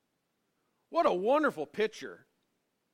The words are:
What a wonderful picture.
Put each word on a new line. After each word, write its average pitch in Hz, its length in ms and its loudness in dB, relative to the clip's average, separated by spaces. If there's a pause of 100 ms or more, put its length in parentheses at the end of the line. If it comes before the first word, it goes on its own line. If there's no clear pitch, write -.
(880)
What 330 180 2
a 220 60 2
wonderful 202 540 0
picture. 139 600 -6 (680)